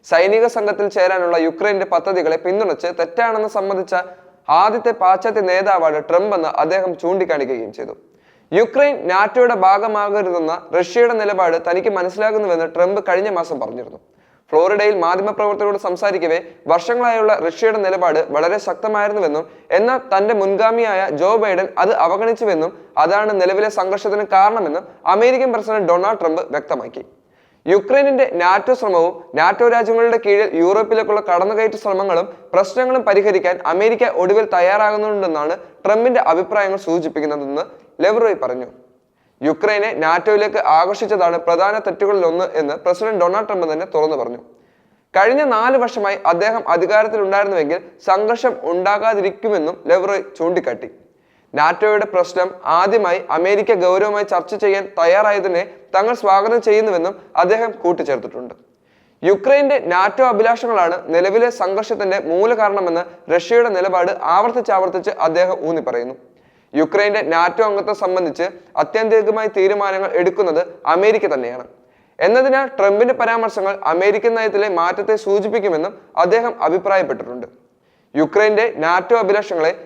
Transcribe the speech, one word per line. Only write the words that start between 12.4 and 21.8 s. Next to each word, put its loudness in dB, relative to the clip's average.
ട്രംപ് 2
കഴിഞ്ഞ 0
മാസം -4
പറഞ്ഞിരുന്നു. -12
ഫ്ലോറിഡയിൽ 2
മാധ്യമപ്രവർത്തകരോട് -2
സംസാരിക്കവേ -2
വർഷങ്ങളായുള്ള 2
റഷ്യയുടെ 0
നിലപാട് 0
വളരെ 0
ശക്തമായിരുന്നുവെന്നും -2
എന്നാൽ 2
തന്റെ 2
മുൻഗാമിയായ 0
ജോ 2
ബൈഡൻ 0